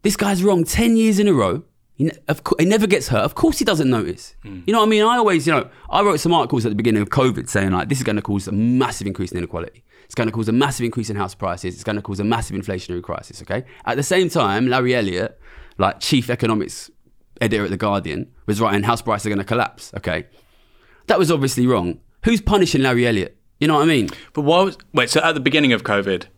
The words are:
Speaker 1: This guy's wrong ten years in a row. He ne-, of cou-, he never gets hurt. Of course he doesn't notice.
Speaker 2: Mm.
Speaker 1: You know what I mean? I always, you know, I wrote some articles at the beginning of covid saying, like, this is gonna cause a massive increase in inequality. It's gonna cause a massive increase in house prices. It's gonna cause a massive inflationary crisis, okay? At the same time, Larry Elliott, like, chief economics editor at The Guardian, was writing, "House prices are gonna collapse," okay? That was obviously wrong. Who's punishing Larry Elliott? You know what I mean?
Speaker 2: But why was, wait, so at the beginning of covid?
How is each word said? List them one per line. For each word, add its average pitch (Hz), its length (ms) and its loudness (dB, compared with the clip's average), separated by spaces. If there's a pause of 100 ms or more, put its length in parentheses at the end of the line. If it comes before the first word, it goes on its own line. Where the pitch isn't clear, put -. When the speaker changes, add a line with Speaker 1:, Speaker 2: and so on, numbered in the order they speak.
Speaker 1:
This 208 120 0
guy's 196 260 0
wrong 185 220 4
ten 233 320 2
years 220 240 4
in 208 80 4
a 190 60 4
row. 101 300 2 (320)
He 139 100 -2
ne-, 160 60 -2 (180)
of - 160 -4
cou-, - 140 2
he 160 60 4
never 214 220 2
gets 175 220 0
hurt. 104 140 2
Of - 120 -4
course - 240 0
he 233 60 -2
doesn't 156 240 2
notice. 101 460 -4 (100)
Speaker 2:
Mm. 98 200 -14
Speaker 1:
You 190 60 0
know 226 80 4
what 214 60 4
I 220 40 2
mean? 214 140 4
I 240 140 2
always, 185 280 2
you 165 80 2
know, - 160 -2 (200)
I 185 120 2
wrote 190 200 2
some 170 120 2
articles 127 320 2
at 113 40 0
the 104 60 -2
beginning 107 260 2
of 101 80 -4
covid 123 400 0
saying, 98 240 0
like, 90 160 -2
this 135 80 -2
is 127 80 -6
gonna 107 160 -2
cause 98 260 -4
a 95 60 -6
massive 117 520 0
increase 95 280 -6
in 90 40 -6
inequality. 87 460 -10 (220)
It's - 100 -18
gonna 117 160 -2
cause 110 160 -4
a 110 60 0
massive 127 320 0
increase 113 240 -6
in 101 80 -6
house 92 180 -6
prices. 90 400 -6
It's - 80 -18
gonna 104 180 -4
cause 101 200 -8
a - 20 -2
massive 107 320 -2
inflationary 90 480 -8
crisis, - 380 -12
okay? 117 240 -6 (200)
At 117 120 -2
the 139 60 -2
same 180 260 2
time, 113 380 0
Larry 123 280 2
Elliott, 98 420 -2 (400)
like, 95 220 0
chief 127 300 0
economics 113 600 -2 (500)
editor 107 240 0
at 87 80 -2
The 98 60 -4
Guardian, 98 520 -4 (160)
was 107 160 -2
writing, 104 220 2
"House 117 180 0
prices 107 240 -2
are 107 40 -2
gonna 101 140 -2
collapse," - 540 -4
okay? 82 300 -6 (800)
That 208 100 2
was 170 140 2
obviously 131 340 0
wrong. 101 340 0 (240)
Who's 226 180 2
punishing 190 420 2
Larry 120 240 2
Elliott? 104 280 -2 (240)
You 151 80 2
know 156 80 2
what 147 80 4
I - 20 4
mean? 135 240 2 (240)
Speaker 2:
But 151 80 -4
why 165 200 4
was, 190 160 -2 (160)
wait, 123 160 2
so 156 120 2
at 160 120 2
the 151 60 -2
beginning 135 340 2
of 101 100 0
covid? 98 420 0 (120)